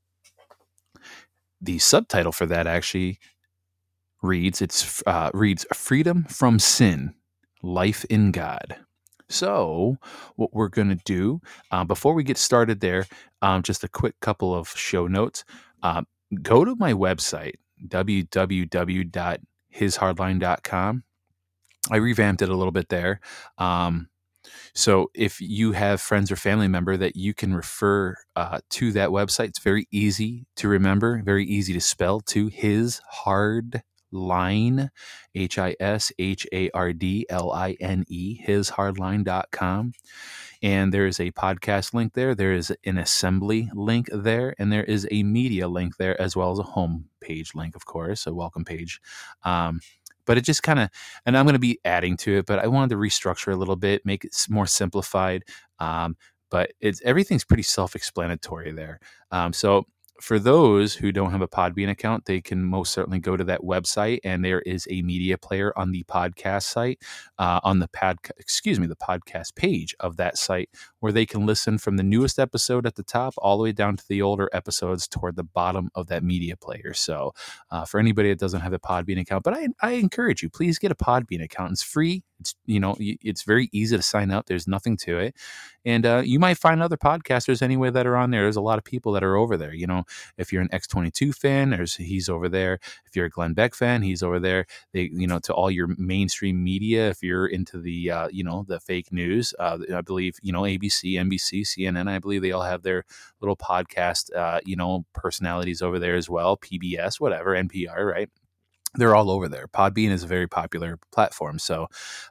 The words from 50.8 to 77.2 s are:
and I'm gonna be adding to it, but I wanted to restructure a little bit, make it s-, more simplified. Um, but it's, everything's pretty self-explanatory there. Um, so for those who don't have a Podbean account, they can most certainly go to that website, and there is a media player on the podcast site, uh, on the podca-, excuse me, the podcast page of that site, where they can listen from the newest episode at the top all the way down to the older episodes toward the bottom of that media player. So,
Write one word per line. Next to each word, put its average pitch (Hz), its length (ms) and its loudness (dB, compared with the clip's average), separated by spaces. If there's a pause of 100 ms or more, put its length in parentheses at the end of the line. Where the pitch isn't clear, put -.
and 123 100 6
I'm 139 80 8
gonna 139 140 6
be 120 260 2
adding 87 320 2
to 98 220 2
it, 95 80 -2
but 101 100 2
I 98 80 0
wanted 131 240 2
to 117 60 0
restructure 98 560 -2
a 95 40 0
little 95 200 -2
bit, 98 320 0
make 98 180 -4
it - 80 -14
s-, - 160 -4
more 104 160 2
simplified. 92 800 -2 (340)
Um, 82 400 -4 (320)
but 90 300 0
it's, 104 240 -2
everything's 156 420 2
pretty 113 160 4
self-explanatory 85 1080 -4
there. 78 280 -12 (300)
Um, 87 240 -2
so 101 320 4 (360)
for 110 180 0
those 107 560 6
who 98 160 0
don't 95 200 0
have 95 100 -2
a 90 60 0
Podbean 95 420 0
account, 110 340 -2
they 92 160 -2
can 92 240 -4
most 92 300 -2
certainly 92 260 -2
go 92 160 -2
to 92 80 -2
that 90 160 -2
website, 95 640 -2
and 92 220 -2
there 92 160 0
is 90 280 -6
a 92 120 -4
media 90 360 0
player 98 380 -4
on 92 160 -2
the 90 140 -6
podcast 92 580 -2
site, 123 400 -4 (340)
uh, 90 280 2
on 95 140 4
the 87 100 0
podca-, - 480 -4
excuse - 420 -2
me, 87 80 0
the 80 80 -6
podcast - 600 -8
page 147 440 -2
of 87 160 -6
that 87 220 -4
site, 92 320 -2 (320)
where 110 100 0
they 110 140 4
can 104 200 -2
listen 107 320 0
from 98 200 -2
the 95 60 2
newest 117 360 4
episode 123 480 0
at 110 80 -4
the - 80 -12
top 123 360 -2
all 101 180 4
the 110 60 0
way 110 100 0
down 104 240 0
to - 100 -14
the 98 140 0
older 98 320 2
episodes 90 520 -4
toward 87 300 -6
the 90 80 -6
bottom 90 520 -2
of 90 120 -6
that 85 160 -4
media 87 320 -2
player. - 380 -14
So, 71 400 -4 (360)